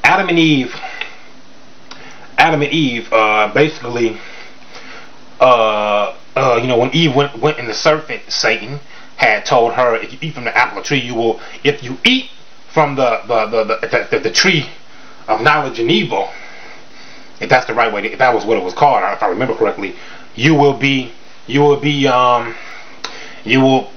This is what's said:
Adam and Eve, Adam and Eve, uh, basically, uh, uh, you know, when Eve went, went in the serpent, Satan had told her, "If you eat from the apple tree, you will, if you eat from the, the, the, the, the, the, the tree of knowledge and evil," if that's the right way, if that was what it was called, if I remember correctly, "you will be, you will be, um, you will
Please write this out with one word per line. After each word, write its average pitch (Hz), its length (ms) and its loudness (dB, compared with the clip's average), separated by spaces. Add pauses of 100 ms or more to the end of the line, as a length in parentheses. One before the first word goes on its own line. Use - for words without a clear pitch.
Adam 190 240 4
and 170 100 4
Eve, 147 380 4 (1600)
Adam 156 240 4
and 139 120 0
Eve, 123 400 0
uh, 107 400 4
basically, 120 640 0 (1200)
uh, 107 800 4 (180)
uh, 127 260 4
you 127 60 -2
know, 123 100 2
when 120 160 2
Eve 151 220 4
went, 143 240 0
went 151 180 2
in 123 80 -8
the 113 80 -6
serpent, 151 540 0
Satan 113 520 -2 (380)
had 107 280 2
told 117 280 4
her, 123 220 4
"If 110 160 -6
you - 100 -14
eat 160 120 -6
from 123 100 -10
the 113 120 -4
apple 117 280 0
tree, 143 160 0
you 120 160 -6
will, 113 240 0 (240)
if 143 180 0
you 131 220 -8
eat 254 260 2 (440)
from 143 220 2
the, 120 300 2
the, 110 200 2
the, 110 180 0
the, 110 240 -2
the, 120 240 0
the, - 80 2 (100)
the - 20 -2
tree 170 360 2 (600)
of 107 140 0
knowledge 139 380 2
and 117 100 0
evil," 131 400 0 (1080)
if 107 100 -8
that's 127 180 4
the 117 60 -6
right 113 180 2
way, 101 140 -4
if - 140 -6
that 127 140 4
was 101 120 0
what 110 120 2
it 92 60 -2
was 90 100 -4
called, 123 280 4 (140)
if - 80 -2
I 104 40 2
remember 120 280 0
correctly, 98 400 -2 (400)
"you 147 200 4
will 139 220 4
be, 135 360 0 (340)
you 139 140 2
will 147 180 6
be, 139 260 0
um, 123 480 4 (920)
you 127 160 4
will 131 360 4